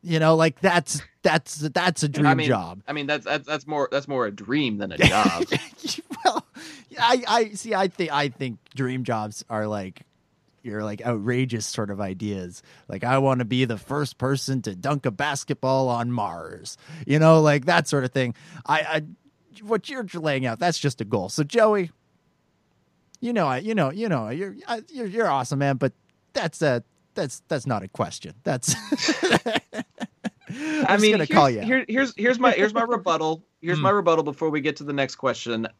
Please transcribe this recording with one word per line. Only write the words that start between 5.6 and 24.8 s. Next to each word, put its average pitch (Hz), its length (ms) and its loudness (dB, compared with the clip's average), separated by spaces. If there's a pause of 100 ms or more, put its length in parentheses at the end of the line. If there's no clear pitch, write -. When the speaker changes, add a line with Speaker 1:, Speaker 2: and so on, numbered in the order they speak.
Speaker 1:
Well, - 220 0 (520)
I, 240 300 2
I 220 220 4
see. 208 240 -6
I 190 140 2
think, 170 240 -4
I 147 160 0
think 123 300 -8 (160)
dream 127 300 -2
jobs 110 460 -4
are, 107 160 -2
like, 101 360 -6 (600)
you're, 107 220 -6
like, 107 200 -8
outrageous 120 600 -2
sort 104 240 -4
of 98 100 -6
ideas. 95 640 -6 (260)
Like, 98 140 -8
I 123 160 2
wanna 131 260 2
be 127 200 2
the 113 140 -2
first 139 400 -4
person 135 440 -2
to 101 140 -4
dunk 135 300 -2
a 127 40 0
basketball 135 760 0
on 120 240 -2
Mars. 90 640 -6 (300)
You - 120 4
know, 160 220 10
like, 147 240 4
that 170 240 2
sort 139 160 0
of 127 80 -4
thing. 127 220 0 (320)
I, 156 140 2
I, 156 220 -2 (600)
what 208 260 -4
you're 262 260 -6
laying 147 320 -2
out, 113 140 -4
that's 170 180 0
just 143 220 -2
a 113 40 -4
goal. 101 240 -2
So, - 140 -2
Joey, 208 480 2 (1300)
you 240 120 -4
know, 202 160 2
I, 127 100 0
you 214 160 -4
know, 151 160 2
you 214 180 -4
know, 120 220 0
you're, 185 240 -6 (140)
I, 220 220 -6